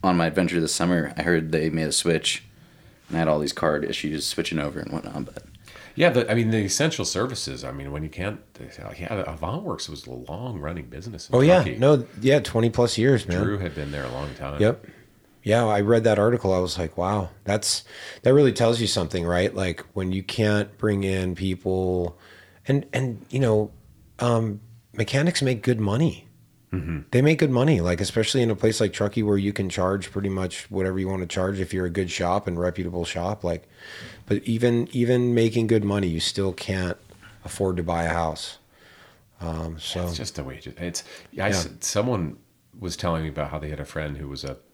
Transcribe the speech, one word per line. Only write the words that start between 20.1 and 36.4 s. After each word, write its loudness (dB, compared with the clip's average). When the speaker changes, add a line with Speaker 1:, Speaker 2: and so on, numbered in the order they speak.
Speaker 3:
you -4
can't 0
bring 0
in -2
people, -2
and, 2
and, -4
you 0
know, 4
um, 0
mechanics 0
make 0
good 2
money. 0
Speaker 2:
Mm-hmm. -4
Speaker 3:
They 6
make 4
good 4
money, 6
like, 2
especially 2
in 4
a 2
place 2
like 2
Truckee 0
where 4
you 0
can -2
charge 0
pretty -2
much -4
whatever -2
you -2
wanna -4
charge -2
if -4
you're 0
a -2
good -2
shop 0
and -2
reputable -2
shop. -4
Like, -4
but 0
even, 2
even 2
making 2
good 4
money, 0
you -2
still -2